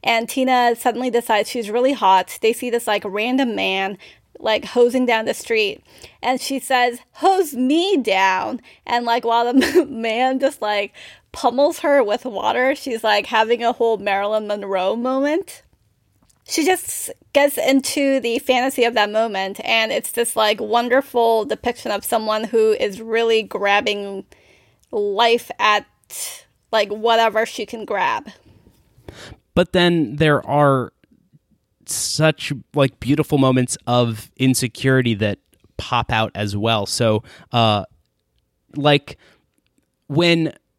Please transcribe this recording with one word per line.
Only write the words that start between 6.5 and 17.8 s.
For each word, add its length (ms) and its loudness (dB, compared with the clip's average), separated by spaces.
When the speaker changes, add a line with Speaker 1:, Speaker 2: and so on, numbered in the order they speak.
Speaker 1:
says, 420 0
"Hose 380 2
me 440 2
down." 640 0
And, 180 -2
like, 200 0
while 260 2
the 340 4
<laughs> 40 -16
man 500 0
just, 220 -2
like, 320 -2
pummels 480 0
her 220 4
with 240 -2
water, 500 0
she's, 280 -8
like, 240 2
having 340 0
a 120 0
whole 240 0
Marilyn 500 -2
Monroe 480 -2
moment. 680 -4
She 220 -2
just 460 -2
gets 240 4
into 600 0